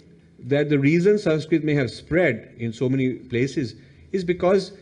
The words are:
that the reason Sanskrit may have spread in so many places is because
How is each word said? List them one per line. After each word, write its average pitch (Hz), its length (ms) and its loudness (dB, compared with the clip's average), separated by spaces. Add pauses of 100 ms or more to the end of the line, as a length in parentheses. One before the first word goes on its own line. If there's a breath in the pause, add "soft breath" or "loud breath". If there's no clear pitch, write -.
(400)
that 143 300 0
the 147 100 2
reason 170 380 4
Sanskrit 156 460 0
may 151 120 0
have 131 160 0
spread 147 680 -2
in 117 160 -6
so 127 160 -2
many 131 240 0
places 127 640 -4 (360 loud breath)
is 196 140 -4
because 180 560 0